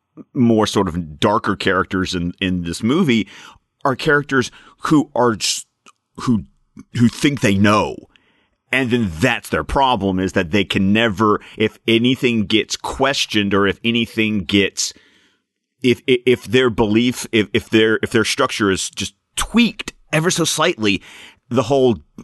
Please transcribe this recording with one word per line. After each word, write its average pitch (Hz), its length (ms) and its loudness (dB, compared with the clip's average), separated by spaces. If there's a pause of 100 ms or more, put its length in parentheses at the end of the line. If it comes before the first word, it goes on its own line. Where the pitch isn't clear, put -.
(320)
more 117 340 4
sort 98 220 0
of 78 320 -8
darker 104 340 0
characters 92 600 -2
in, 87 260 -4
in 92 220 -2
this 85 200 -8
movie 123 460 2 (560)
are 131 100 0
characters 143 560 0 (340)
who 147 300 2
are 117 220 2
just, - 300 -6 (500)
who, 110 280 -2 (500)
who 117 140 4
think 143 320 -2
they 101 160 2
know. 101 400 2 (760)
And 127 180 0
then 117 180 0 (120)
that's 117 280 -2
their 80 140 -2
problem, 98 560 0
is 92 140 -2
that 92 180 -2
they 98 140 2
can 98 280 0
never, 107 480 2 (160)
if 107 300 -2
anything 117 600 0
gets 110 300 -2
questioned 107 800 -2
or 98 120 2
if 95 180 -2
anything 113 560 -2
gets, 95 520 -2 (920)
if, 120 240 2
if, 127 180 2
if 123 200 2
their 127 220 2
belief, 113 640 0
if, 107 220 0
if - 180 -4
their, 110 320 2
if - 80 -4
their 110 140 0
structure 107 480 0
is - 180 -4
just - 240 -10 (220)
tweaked - 560 0 (200)
ever 160 200 0
so 170 120 -2
slightly, 110 560 -2 (480)
the 117 140 0
whole 127 360 2 (260)